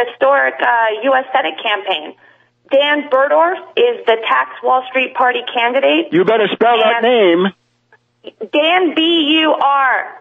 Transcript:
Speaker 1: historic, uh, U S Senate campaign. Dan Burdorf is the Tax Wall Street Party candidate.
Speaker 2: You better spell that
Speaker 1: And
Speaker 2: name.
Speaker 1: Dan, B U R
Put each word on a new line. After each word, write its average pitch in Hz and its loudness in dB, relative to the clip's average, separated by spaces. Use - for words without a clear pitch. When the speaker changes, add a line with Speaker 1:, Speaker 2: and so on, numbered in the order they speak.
Speaker 1:
historic, 262 0
uh, 233 0
U 269 2
S 262 0
Senate 262 -2
campaign. 196 -6
Dan 285 0
Burdorf 302 2
is 233 0
the 226 4
Tax 262 -2
Wall 254 0
Street 254 -4
Party 247 0
candidate. 269 0
Speaker 2:
You 180 2
better 214 2
spell 226 2
that 220 0
Speaker 1:
And - -
Speaker 2:
name. 196 2
Speaker 1:
Dan, 330 0
B 320 0
U 311 2
R 269 -2